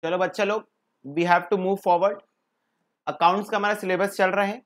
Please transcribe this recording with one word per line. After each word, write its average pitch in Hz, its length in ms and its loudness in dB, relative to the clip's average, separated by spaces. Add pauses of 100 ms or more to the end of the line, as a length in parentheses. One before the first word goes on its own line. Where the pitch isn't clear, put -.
चलो 175 160 -2
बच्चा 185 260 -2
लोग, 214 180 -2 (420)
we 147 200 -2
have 175 240 4
to 208 80 2
move 190 220 0
forward। 185 420 0 (840)
अकाउंट्स 175 420 2
का 220 80 -4
हमारा 208 180 0
सिलेबस 196 420 -2
चल 190 140 2
रहा 196 140 0
है। 214 200 -6